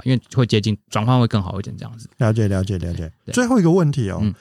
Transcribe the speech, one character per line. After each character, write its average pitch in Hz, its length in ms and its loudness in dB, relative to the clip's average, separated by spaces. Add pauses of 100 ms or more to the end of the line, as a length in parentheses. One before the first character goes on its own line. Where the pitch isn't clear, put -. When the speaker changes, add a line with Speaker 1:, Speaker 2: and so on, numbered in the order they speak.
Speaker 1:
因 131 80 2
为 120 80 0 (120)
会 127 120 2
接 110 160 2
近 104 160 -2 (120)
转 107 160 -2
换 127 140 4
会 117 80 4
更 104 160 -2
好 90 160 -8
一 104 40 -6
点 - 120 -12
这 - 80 -14
样 117 140 -16
子。 113 120 -18 (100)
Speaker 2:
了 110 120 2
解， 110 160 2
了 95 160 0
解， 98 140 -2
了 85 160 -6
解。 82 180 -8 (140)
Speaker 1:
对。 - 80 -10
Speaker 2:
最 247 120 2
后 240 140 4
一 180 40 4
个 165 60 6
问 165 220 4
题 117 180 -2
哦， 87 120 -4
Speaker 1:
嗯。 107 200 0